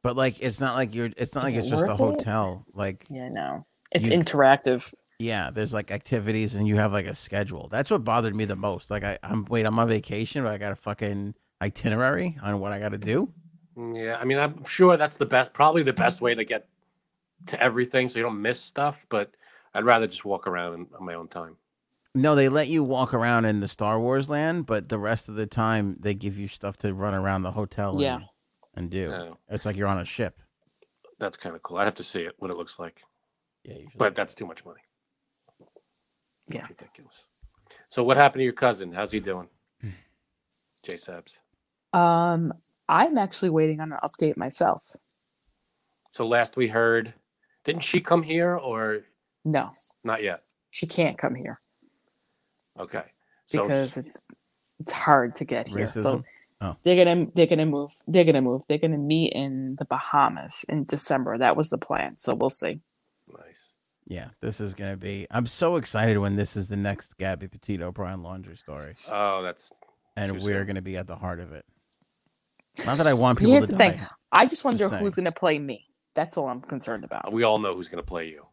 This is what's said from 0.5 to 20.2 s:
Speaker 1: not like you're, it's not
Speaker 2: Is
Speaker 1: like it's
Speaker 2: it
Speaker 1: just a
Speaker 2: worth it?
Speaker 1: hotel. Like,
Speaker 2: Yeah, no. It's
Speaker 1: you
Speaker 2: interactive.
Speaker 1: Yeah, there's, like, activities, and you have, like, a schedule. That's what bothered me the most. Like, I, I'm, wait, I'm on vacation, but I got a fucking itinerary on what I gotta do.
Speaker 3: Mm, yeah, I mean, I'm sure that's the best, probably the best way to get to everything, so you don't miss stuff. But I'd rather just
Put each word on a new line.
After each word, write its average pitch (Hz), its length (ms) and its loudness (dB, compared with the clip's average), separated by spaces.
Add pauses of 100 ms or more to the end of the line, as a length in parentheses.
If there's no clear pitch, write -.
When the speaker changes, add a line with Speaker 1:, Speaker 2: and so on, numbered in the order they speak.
Speaker 1:
not 127 140 0
like 117 180 -2
you're, 117 240 -4
it's - 160 -6
not 131 120 -4
Speaker 2:
Is 135 60 0
Speaker 1:
like - 60 -2
it's 117 80 -2
Speaker 2:
it 127 40 -2
Speaker 1:
just 160 140 2
a 202 40 0
Speaker 2:
worth - 120 0 (140)
it? 98 100 -4
Speaker 1:
hotel. 101 400 -2 (100)
Like, 98 360 -6
Speaker 2:
Yeah, 127 180 -10
no. 76 380 -6 (260)
It's 117 160 2
Speaker 1:
you 147 80 6
Speaker 2:
interactive. 139 800 4 (240)
Speaker 1:
Yeah, 104 360 -2
there's, 107 200 -2
like, 104 160 -4
activities, 107 640 -2
and 104 120 0
you 104 100 4
have, 107 180 4
like, 98 120 -2
a - 80 -8
schedule. 98 560 -6
That's 123 200 -2
what 190 120 2
bothered 113 320 0
me 107 120 0
the 101 100 -4
most. 95 340 -6
Like, 101 140 -4
I, 101 180 -4
I'm, 104 280 -4
wait, 113 160 2
I'm 110 120 2
on 117 100 4
vacation, 110 540 -2
but 110 120 -2
I - 40 -6
got 101 140 -6
a 95 40 -6
fucking 101 580 -6 (260)
itinerary 131 800 -2
on 101 180 -2
what 101 120 -6
I 101 80 -6
gotta 101 160 -6
do. 110 340 -2 (460)
Speaker 3:
Mm, 117 260 -8
yeah, 113 160 -4
I 123 60 -6
mean, 135 140 2
I'm 147 260 -2
sure 180 320 6
that's 151 220 -2
the 135 80 0
best, 127 260 2
probably 156 300 6
the 131 100 2
best - 300 0
way 120 120 2
to 110 120 -2
get 113 200 -6 (840)
to - 140 -2
everything, 123 460 2
so 117 100 -4
you 113 60 0
don't 107 160 -4
miss 120 180 -2
stuff. - 520 -4
But 104 240 -2 (400)
I'd 107 100 -2
rather 113 220 6
just - 180 -10